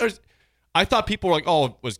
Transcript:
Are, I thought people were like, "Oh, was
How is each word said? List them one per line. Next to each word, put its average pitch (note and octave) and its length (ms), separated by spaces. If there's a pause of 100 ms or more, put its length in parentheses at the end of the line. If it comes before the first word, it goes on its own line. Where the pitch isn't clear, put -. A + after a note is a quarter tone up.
Are, A#3 80 (680)
I F3+ 60
thought A3 240
people G#3 220
were E3+ 80
like, D3+ 100
"Oh, D3 340
was A2+ 180